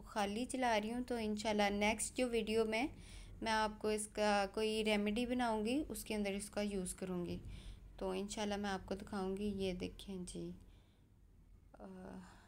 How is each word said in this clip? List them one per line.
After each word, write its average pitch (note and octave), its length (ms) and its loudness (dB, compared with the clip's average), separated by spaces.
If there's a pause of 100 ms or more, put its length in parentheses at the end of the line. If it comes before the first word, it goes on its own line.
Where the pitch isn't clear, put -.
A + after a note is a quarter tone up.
खाली G#3 360 0
चला B3 320 2
रही G#3+ 140 2
हूँ। B3 120 -2
तो B3 160 -2
इंशाल्लाह G#3+ 520 2
नेक्स्ट G#3 460 2
जो B3+ 100 4
वीडियो A3+ 380 4
में A3 240 2 (540)
मैं A3 100 2
आपको G#3+ 380 2
इसका G#3 560 4
कोई A3 360 2
रेमेडी G#3+ 440 4
बनाऊँगी, A#3+ 560 2
उसके G#3+ 320 -6
अंदर G3+ 180 0
इसका G3+ 300 -4
यूज़ G3 340 -2
करूँगी। F3+ 440 -4 (580)
तो F#3+ 160 -2
इंशाल्लाह G3+ 440 -2
मैं G3+ 120 -2
आपको F#3+ 240 -2
दिखाऊँगी। G3 500 -2
ये F#3+ 280 0
देखें F3+ 520 -6
जी, F3 300 -8 (1300)
अ, F#3+ 380 -12 (300)